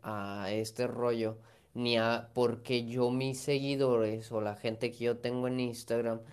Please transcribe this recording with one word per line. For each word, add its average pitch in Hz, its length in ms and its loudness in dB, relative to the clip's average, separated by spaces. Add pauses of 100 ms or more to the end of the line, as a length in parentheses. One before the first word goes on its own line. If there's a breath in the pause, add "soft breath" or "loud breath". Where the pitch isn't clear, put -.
a 101 480 -6
este 110 360 -2
rollo, 117 520 0 (340 soft breath)
ni 120 240 2
a, 117 360 2
porque 120 520 2
yo, 123 260 2
mis 131 300 -2
seguidores 127 920 2
o 110 100 0
la 104 140 -2
gente 113 360 -2
que 117 140 -4
yo 120 140 2
tengo 123 280 0
en 127 120 0
Instagram 117 600 -2 (120)